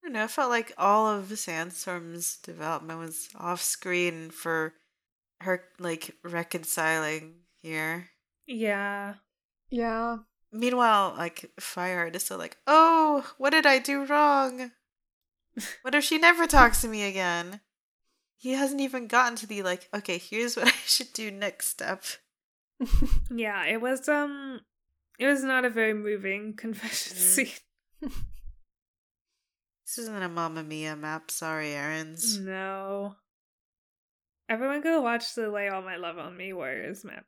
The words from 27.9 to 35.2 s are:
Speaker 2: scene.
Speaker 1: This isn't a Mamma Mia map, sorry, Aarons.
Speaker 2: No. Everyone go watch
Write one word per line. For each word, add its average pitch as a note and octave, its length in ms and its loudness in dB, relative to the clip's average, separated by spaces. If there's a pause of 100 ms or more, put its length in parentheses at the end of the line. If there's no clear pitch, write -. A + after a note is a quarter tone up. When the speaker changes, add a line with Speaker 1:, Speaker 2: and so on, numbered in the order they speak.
Speaker 2:
scene. - 20 -12 (1700)
Speaker 1:
This - 140 -10
isn't A3 240 -8
a F3+ 60 -4
Mamma E3 340 -4
Mia D#3 340 -8
map, D#3 340 -8
sorry, D#3 420 -6
Aarons. D#3+ 680 -4
Speaker 2:
No. F#3+ 760 -8 (1300)
Everyone C4 320 -2
go E4 200 2
watch A#3 320 -2